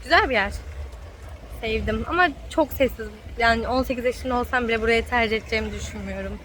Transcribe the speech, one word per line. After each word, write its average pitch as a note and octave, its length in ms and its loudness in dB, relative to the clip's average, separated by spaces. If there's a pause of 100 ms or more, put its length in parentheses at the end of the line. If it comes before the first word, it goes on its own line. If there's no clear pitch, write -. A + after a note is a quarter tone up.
Güzel E4+ 260 4
bir C4 60 0
yer. G#3 180 2 (1080)
Sevdim A3 480 0
ama F4 200 4 (220)
çok D#4 220 2
sessiz. A3+ 360 0 (300)
Yani A3+ 300 4
on B3+ 140 2
sekiz B3 220 -2
yaşında B3+ 300 0
olsam A#3+ 340 2
bile A3+ 140 2
burayı A3+ 220 4
tercih A3+ 320 2
edeceğimi G#3+ 360 -2
düşünmüyorum. G3 720 -6